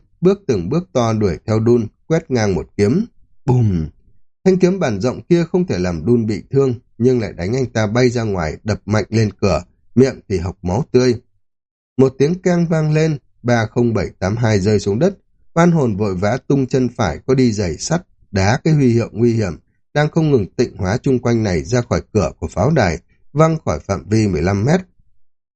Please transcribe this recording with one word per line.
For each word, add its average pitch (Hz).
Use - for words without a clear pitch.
bước 196
từng 95
bước 170
to 117
đuổi 104
theo 107
Dun, 117
quét 160
ngang 107
một 78
kiếm. 127
Bùm! 104
Thanh 190
kiếm 190
bản 117
rộng 104
kia 170
không 180
thể 95
làm 90
Dun 117
bị 107
thương, 135
nhưng 123
lại 104
đánh 95
anh 135
ta 110
bay 120
ra 117
ngoài, 87
đập 104
mạnh 104
lên 107
cửa, 90
miệng 120
thì 98
hộc 85
máu 90
tươi. 123
Một 131
tiếng 170
keng 175
vang 156
lên, 156
ba 117
không 120
bảy 104
tám 95
hai 110
rơi 101
xuống 101
đất, 190
oan 170
hồn 123
vội 98
vã 104
tung 131
chân 127
phải 87
có 131
đi 127
giày 101
sắt, 170
đá 107
cái 160
huy 135
hiệu 113
nguy 117
hiểm, 104
đang 151
không 160
ngừng 120
tịnh -
hóa 92
chung 131
quanh 117
này 90
ra 123
khỏi 85
cửa 87
của 82
pháo 107
đài, 104
văng 160
khỏi 82
phạm 90
vi 110
mười 90
lăm 98
mét. 180